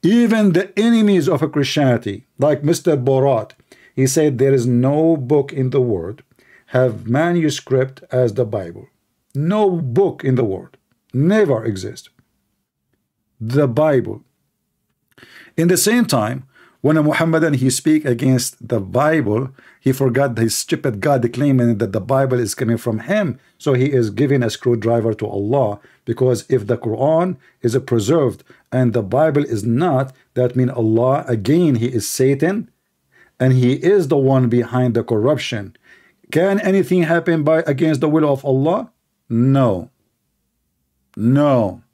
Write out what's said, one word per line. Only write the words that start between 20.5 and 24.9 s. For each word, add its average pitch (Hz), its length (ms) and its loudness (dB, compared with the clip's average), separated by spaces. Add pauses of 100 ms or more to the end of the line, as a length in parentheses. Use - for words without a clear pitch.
stupid - 440 -4
God 120 320 0
claiming 123 460 2
that 101 140 -4
the 98 80 -2
Bible 131 400 0
is 107 160 -4
coming 117 220 -2
from 110 200 -4 (120)
him. 196 280 -2 (200)
So 143 160 0
he 131 180 0
is 117 180 2
giving 131 320 0
a 113 80 -2
screwdriver 113 640 -2